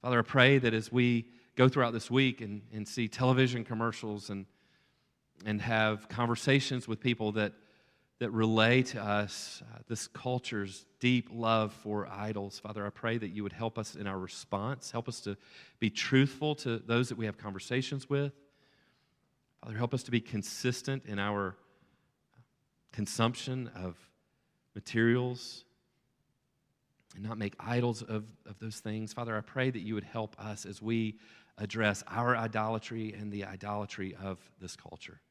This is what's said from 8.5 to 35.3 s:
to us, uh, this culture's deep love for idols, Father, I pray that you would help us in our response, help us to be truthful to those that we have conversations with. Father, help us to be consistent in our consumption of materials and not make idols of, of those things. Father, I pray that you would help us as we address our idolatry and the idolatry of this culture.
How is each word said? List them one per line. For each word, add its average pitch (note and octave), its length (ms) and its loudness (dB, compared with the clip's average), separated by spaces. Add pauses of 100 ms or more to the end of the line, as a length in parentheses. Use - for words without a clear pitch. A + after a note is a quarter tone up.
to A#2+ 220 -2
us, G#2 580 -2 (120)
uh, - 60 -16 (100)
this - 180 -6
culture's A2 800 -4 (160)
deep B2 280 4
love A2+ 440 2
for G#2 340 -4
idols, G2+ 520 -6
Father, G#2 260 -8
I G2+ 60 -4
pray A#2 260 -2
that G#2+ 120 -4
you G#2 140 -6
would G2+ 80 -4
help A2+ 260 -4
us A2 180 -8
in G2+ 120 -6
our F#2+ 100 -4
response, G2+ 720 -6
help A#2 180 -6
us A#2 120 -10
to G2+ 140 -6 (440)
be A#2 100 2
truthful C#3 680 4
to A#2 220 -4
those A#2 320 0
that A2+ 80 -6
we A2+ 80 -4
have G#2 120 -4
conversations B2 720 -4
with. C#3+ 220 0 (1300)
Father, A2 160 -8
help A#2+ 160 -2
us B2+ 100 -2
to - 80 -6
be A#2+ 100 2
consistent B2 840 -4
in G#2 140 -6
our G2+ 380 -2 (1300)
consumption A#2+ 840 -2
of F#2 220 -8 (760)
materials A#2+ 920 0 (1500)
and F#2+ 80 -10
not A2 140 -6
make G2+ 220 -2
idols A#2+ 420 0
of, A2 240 -4 (200)
of G2+ 140 -16
those A2 200 -10
things. A2 320 -6
Father, A#2 240 -6
I G#2+ 60 -2
pray C3 300 0
that A#2 80 -6
you G#2+ 160 -4
would G2+ 80 -4
help - 360 -8
us G#2+ 260 -10
as G2+ 160 -12
we A2 360 0 (400)
address G#2 500 0
our A#2+ 280 2
idolatry A2 800 -2
and G#2 180 -8
the G2+ 140 -6
idolatry G2 760 -6
of F#2+ 160 -6 (220)
this F#2 160 -12
culture. - 440 -18 (120)